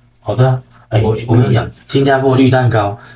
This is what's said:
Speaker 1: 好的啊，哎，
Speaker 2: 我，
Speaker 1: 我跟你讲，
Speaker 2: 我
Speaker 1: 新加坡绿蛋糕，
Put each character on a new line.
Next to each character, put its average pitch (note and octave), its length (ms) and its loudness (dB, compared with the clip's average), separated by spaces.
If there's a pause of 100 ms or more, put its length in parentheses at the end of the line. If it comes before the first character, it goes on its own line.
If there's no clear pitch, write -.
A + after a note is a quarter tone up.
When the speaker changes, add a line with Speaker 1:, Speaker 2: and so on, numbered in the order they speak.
(240)
Speaker 1:
好 G#2 120 -6
的 B2+ 120 2
啊， B2+ 160 -4 (260)
哎， A2 120 0
Speaker 2:
我， A2 160 -2 (100)
Speaker 1:
我 A#2 80 0
跟 A2+ 140 2
你 - 40 0
讲， - 120 -2
Speaker 2:
我 - 60 -12 (160)
Speaker 1:
新 C#3 180 -2
加 C3+ 140 2
坡 C3 160 0
绿 C3 140 4
蛋 B2+ 200 2
糕， G#2 260 -2 (200)